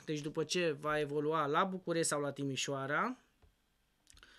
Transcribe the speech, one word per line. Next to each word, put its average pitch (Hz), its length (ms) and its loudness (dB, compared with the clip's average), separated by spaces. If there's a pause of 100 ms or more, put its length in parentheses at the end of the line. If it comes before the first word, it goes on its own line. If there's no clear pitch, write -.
deci 151 160 -2
după 156 220 -2
ce 170 280 2
va 151 280 0
evolua 151 460 2
la 160 180 4
București 180 440 0
sau 147 140 0
la 143 100 -2
Timișoara, 139 880 -2 (1200)